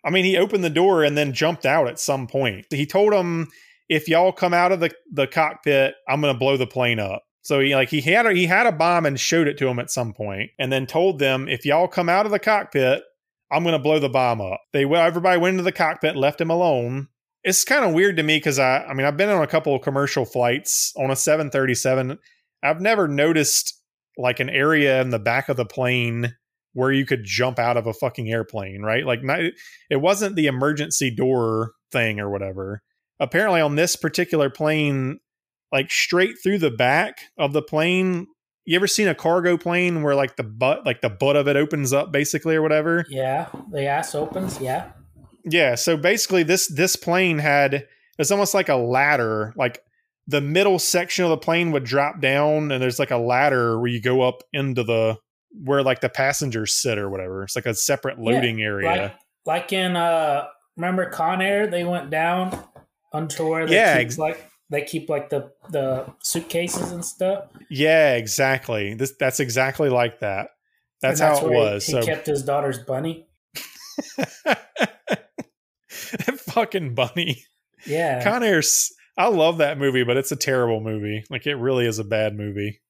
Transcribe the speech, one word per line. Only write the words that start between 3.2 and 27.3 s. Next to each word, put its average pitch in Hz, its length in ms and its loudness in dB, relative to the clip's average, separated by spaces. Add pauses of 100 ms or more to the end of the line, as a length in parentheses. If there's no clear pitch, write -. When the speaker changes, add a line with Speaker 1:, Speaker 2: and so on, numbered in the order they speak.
Speaker 1:
"If 156 180 0
y'all 170 240 4
come 180 220 0
out 175 180 4
of 185 80 0
the, 165 120 0 (200)
the 143 160 0
cockpit, 151 680 0 (120)
I'm 143 140 0
gonna 139 160 0
blow 135 180 2
the 127 120 0
plane 120 320 0
up." 98 240 -6 (180)
So 139 200 2
he, 139 140 4
like, 131 140 4
he 151 120 0
had 196 240 4
a, 208 80 4
he 180 120 2
had 202 220 4
a 214 40 4
bomb 165 340 2
and 139 140 0
showed 160 280 2
it 143 100 -4
to 131 120 0
'em 123 100 -2
at - 120 -8
some 117 220 -4
point, 104 460 -6
and 131 120 -2
then 135 140 0
told 165 340 0
them, 135 300 0
"If 127 160 -4
y'all 160 240 4
come 175 180 0
out 190 180 4
of 208 60 -2
the 202 80 0
cockpit, 147 640 2 (480)
I'm 156 120 0
gonna 165 160 2
blow 151 200 4
the 139 100 0
bomb 123 320 2
up." 95 180 -6 (140)
They, 139 120 2
well, 165 200 4
everybody 175 340 2
went 185 140 2
into 185 100 0
the 180 80 2
cockpit, 156 440 0
left 139 240 0
him 165 100 -2
alone. 139 580 0 (360)
It's 185 220 2
kinda 262 240 2
weird 180 280 4
to 156 60 0
me 156 160 4
'cause 139 200 0
I, 131 240 4
I 139 100 -10
mean, 135 140 0
I've 147 100 0
been 202 120 2
on 190 120 2
a 151 60 0
couple 156 280 0
of 123 60 -2
commercial 139 440 0
flights 123 720 0
on 135 140 0
a 135 40 2
seven 151 340 0
thirty-seven. 131 680 0 (420)
I've 156 200 0
never 202 260 2
noticed, 147 680 2 (440)
like, 123 220 0
an 131 100 -2
area 139 520 2
in 127 80 -2
the 117 100 -2
back 120 300 -2
of 139 80 0
the 120 80 -2
plane 120 680 -2 (380)
where 127 180 0
you 135 140 2
could 123 180 -2
jump 120 340 -2